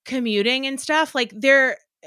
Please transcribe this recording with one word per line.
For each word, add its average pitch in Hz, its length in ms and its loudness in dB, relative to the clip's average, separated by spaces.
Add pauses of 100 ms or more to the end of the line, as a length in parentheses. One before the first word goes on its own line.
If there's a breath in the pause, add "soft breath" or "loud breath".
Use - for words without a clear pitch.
commuting 247 640 -2
and 269 120 -6
stuff, 311 360 -2
like, 240 200 -2
there, 262 420 2 (300)